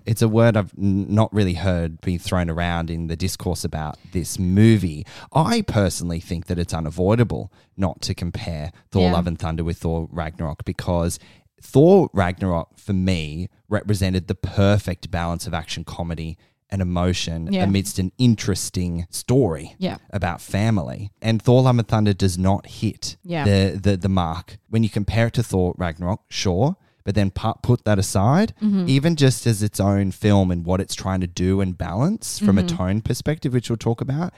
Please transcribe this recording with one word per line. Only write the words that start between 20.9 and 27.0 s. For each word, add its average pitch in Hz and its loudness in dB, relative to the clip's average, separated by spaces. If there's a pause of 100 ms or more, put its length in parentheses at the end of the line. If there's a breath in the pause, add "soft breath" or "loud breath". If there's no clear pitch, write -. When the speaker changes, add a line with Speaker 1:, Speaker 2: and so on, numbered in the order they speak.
Speaker 1:
And 113 0
Thor 127 4
Love 127 4
and 110 0
Thunder 107 2
does 90 0
not 95 2
hit - -8
Speaker 2:
Yeah. 170 -4
Speaker 1:
the, 98 2
the, 98 2
the 92 -2
mark. 87 -2 (120)
When 113 2
you 110 2
compare 110 0
it - -6
to 127 0
Thor 90 0
Ragnarok, 87 -4
sure, 107 0 (280)